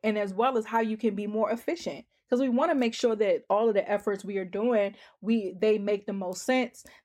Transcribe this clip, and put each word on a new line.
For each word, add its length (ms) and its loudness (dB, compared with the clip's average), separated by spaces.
and 120 0
as 160 -2
well 280 0
as 80 -2
how 120 0
you 160 0
can 200 -2
be 100 -4
more 240 -2
efficient. 560 -6
'Cause 100 2
we 80 2
wanna 280 2
make 180 2
sure 220 2
that 340 2
all 180 4
of 60 4
the 160 0
efforts 340 -2
we 140 -6
are 80 -4
doing, 500 0
we, 320 0
they 260 2
make 260 -2
the 80 -6
most 320 -6
sense. 400 -2